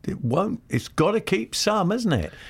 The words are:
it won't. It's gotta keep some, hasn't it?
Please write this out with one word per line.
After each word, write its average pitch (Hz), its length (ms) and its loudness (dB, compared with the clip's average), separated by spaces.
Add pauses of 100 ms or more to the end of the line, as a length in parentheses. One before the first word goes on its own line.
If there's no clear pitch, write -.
it - 180 -6
won't. 180 440 0
It's - 200 -2
gotta 202 320 2
keep 208 340 -2
some, 208 360 2
hasn't 226 240 2
it? 85 180 0 (180)